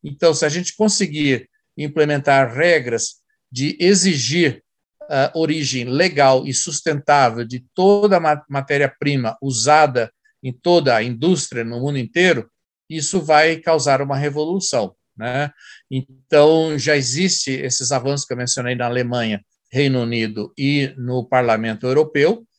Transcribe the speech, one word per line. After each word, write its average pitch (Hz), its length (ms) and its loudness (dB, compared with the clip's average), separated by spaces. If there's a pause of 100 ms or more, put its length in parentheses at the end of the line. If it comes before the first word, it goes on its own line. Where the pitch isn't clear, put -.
Então, 151 300 0
se 151 100 -2
a 147 60 0
gente 180 260 -8
conseguir 151 720 -2 (280)
implementar 143 760 0
regras 139 680 -2 (280)
de 135 300 -4
exigir 175 840 2 (480)
a 139 240 0
origem 147 500 -2
legal 135 640 2
e 135 80 -6
sustentável 139 880 0
de 120 160 -10 (140)
toda 202 420 4
a 175 40 4
ma-, 151 280 0
matéria-prima 139 920 -2
usada 131 680 2 (320)
em 131 100 -10
toda 151 440 2
a 107 60 0
indústria 123 600 -2
no 117 180 -8
mundo 143 180 -4
inteiro, 143 520 0 (380)
isso 160 320 -4
vai 156 360 4
causar 143 440 0
uma 139 160 -4
revolução, 147 760 -4 (200)
né? 131 360 -6 (400)
Então, 151 880 2
já 151 180 0
existe 139 540 -2
esses 131 420 -4
avanços 139 340 -2
que - 60 -8
eu 123 60 -6
mencionei 123 360 -4
na 120 120 -4
Alemanha, 120 580 -2 (260)
Reino 131 300 0
Unido 113 560 -4
e 139 400 -2
no 123 300 -6
Parlamento 113 600 0
Europeu 143 600 2 (120)